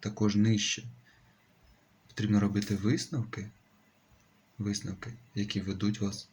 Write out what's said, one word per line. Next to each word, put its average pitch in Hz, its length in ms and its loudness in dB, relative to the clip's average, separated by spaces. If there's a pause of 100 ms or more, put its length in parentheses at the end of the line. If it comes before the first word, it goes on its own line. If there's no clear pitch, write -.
також 104 360 0
нижче. 107 480 2 (1200)
Потрібно 104 340 4
робити 101 360 2
висновки, 107 760 -2 (1080)
висновки, 101 540 -4 (220)
які 101 260 -2
ведуть 98 400 -2
вас 101 320 -4